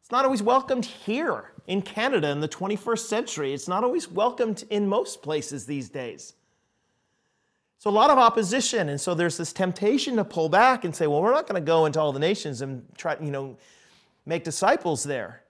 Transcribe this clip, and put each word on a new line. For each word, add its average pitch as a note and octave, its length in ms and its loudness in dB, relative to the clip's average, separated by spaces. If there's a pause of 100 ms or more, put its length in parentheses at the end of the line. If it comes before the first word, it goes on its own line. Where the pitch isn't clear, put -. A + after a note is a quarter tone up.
It's - 120 -12
not C4 120 4
always C4 180 2
welcomed B3+ 420 2
here G#3 680 -4 (140)
in F#3 160 -2
Canada G#3+ 460 0
in C#3+ 120 -2
the D#3 80 -2
twenty-first G#3 600 -4
century. C#3+ 440 -4
It's C#3 140 -6
not F#3 160 -2
always C4+ 260 -2
welcomed A3 600 -2
in G#3 180 0
most - 340 -2
places D3 440 -6
these C3+ 220 -8
days. A#2+ 460 -12 (1400)
So - 100 -4
a - 20 0
lot A3 200 6
of C4+ 80 6
opposition, A3+ 720 4
and C#3+ 100 -4
so F3+ 140 -2
there's E3+ 240 0
this E3 140 -6
temptation G#3 640 0
to G#3 80 2
pull D#3+ 240 -2
back B3 360 4
and E3 100 -4
say, E3 120 0
"Well, D3 160 2
we're A3 100 4
not D4+ 160 0
gonna F#3+ 140 -2
go D#3+ 240 4
into D3+ 120 0
all D3+ 140 2
the C3+ 80 -4
nations D#3 400 -2
and C3+ 260 -8 (100)
try, D#3 240 -4
you D3+ 120 -6
know, C3+ 240 -8 (680)
make E3 200 -4
disciples E3+ 580 0
there. A#2+ 480 -8